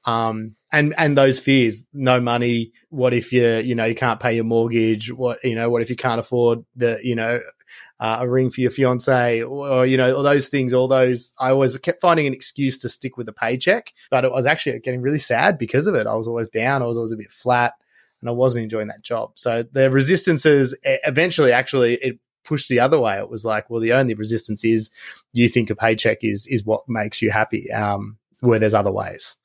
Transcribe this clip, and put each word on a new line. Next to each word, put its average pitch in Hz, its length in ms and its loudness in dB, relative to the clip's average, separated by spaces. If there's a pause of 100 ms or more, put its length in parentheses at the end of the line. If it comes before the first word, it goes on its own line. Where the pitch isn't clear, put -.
Um, 113 500 -4 (180)
and, 151 260 2
and 151 200 2
those 135 220 4
fears, 120 520 2
no 127 280 2
money. 120 520 -2 (180)
What 127 240 0
if 120 180 -2
you, 120 260 4
you 120 180 -4
know, 113 80 -2
you 113 120 0
can't 117 240 -2
pay 120 160 0
your 113 80 -2
mortgage? 113 680 0
What, 123 320 -6
you 123 120 -2
know, 113 140 -2
what 117 120 0
if 117 80 -6
you 123 60 -4
can't 117 240 -2
afford 117 440 0 (120)
the, 117 260 0
you 120 140 -2
know, 117 240 -2 (580)
uh, 113 220 -4
a 127 80 -4
ring 127 220 0
for - 100 -10
your 123 100 2
fiance, 123 720 0
or, 139 260 -8
or, 127 180 4
you 131 100 2
know, 127 180 4
all 139 80 -2
those 143 260 4
things, 127 240 -2
all 127 140 4
those, 127 540 2
I 131 100 0
always 135 280 2
kept - 220 -4
finding 165 280 2
an 131 60 -4
excuse 131 460 -4
to 120 80 -8
stick - 280 -10
with 120 100 -10
the 110 60 -16
paycheck, 131 600 -2 (180)
but 127 140 2
it 131 60 2
was 127 160 -2
actually 143 320 -2
getting 127 240 -6
really 143 160 -2
sad 143 400 0
because 135 300 -2
of 190 80 0
it. 107 100 0
I 110 80 -2
was 110 140 -4
always 117 200 -6
down. 131 340 -2
I 120 40 -2
was 117 120 -4
always 113 140 -6
a 113 40 -6
bit 104 160 -16
flat 120 400 0 (480)
and 120 100 -6
I - 20 -4
wasn't 120 300 0
enjoying 110 260 -6
that - 140 -16
job. 113 320 -6
So 117 380 -4
the 135 180 4
resistances 139 840 2 (140)
e-, 131 180 0
eventually 151 480 2
actually 123 420 2
it 123 260 -6 (240)
pushed 147 240 -4
the 123 100 2
other 139 220 4
way. 104 180 0
It 101 100 -8
was 110 160 -10
like, 107 260 -4
well, 117 100 -4
the 113 140 2
only 127 200 2
resistance 107 500 -4
is 113 260 2 (420)
you 120 160 4
think 117 200 0
a 110 60 -4
paycheck 110 480 0
is, 104 240 -4
is 113 180 -2
what 110 240 -2
makes 107 320 -4
you 110 120 0
happy, 110 400 -2
um, 104 460 -4 (220)
where 117 200 4
there's 107 140 2
other 101 180 2
ways. - 420 -8 (100)